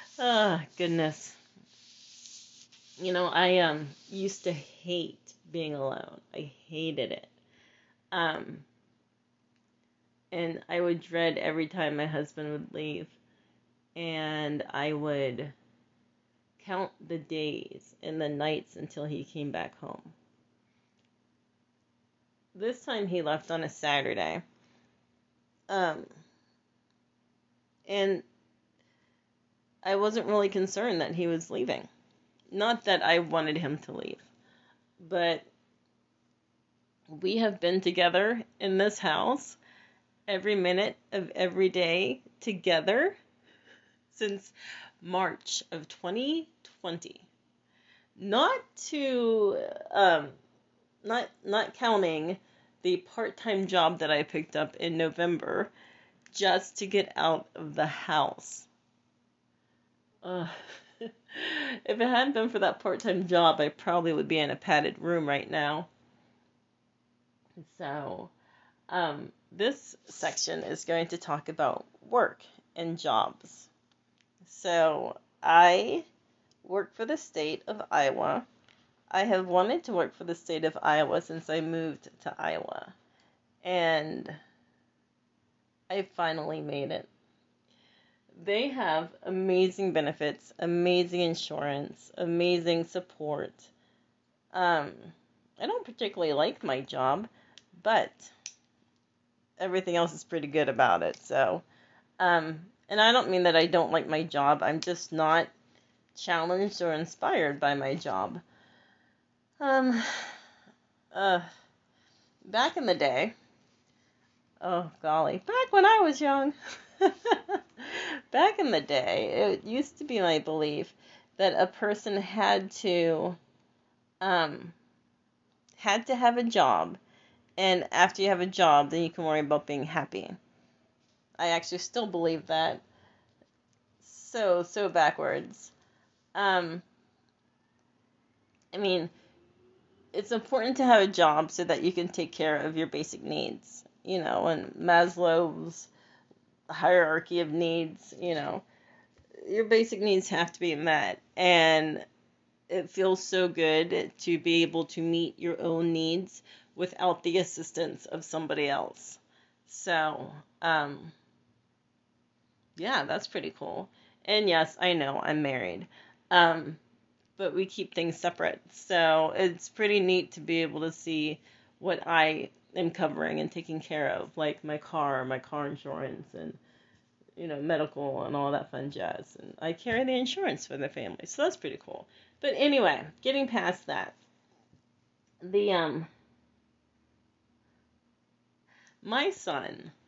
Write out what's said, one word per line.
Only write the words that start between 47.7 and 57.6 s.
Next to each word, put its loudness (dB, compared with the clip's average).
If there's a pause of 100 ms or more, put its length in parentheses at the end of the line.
Not 2 (280)
to, 2 (320)
um, 4 (760)
not, -4 (160)
not -2
counting 0 (460)
the 0
part-time -4
job 2
that 0
I 2
picked -6
up -4
in -4
November -2 (640)
just 0
to -6
get 0
out 0
of -12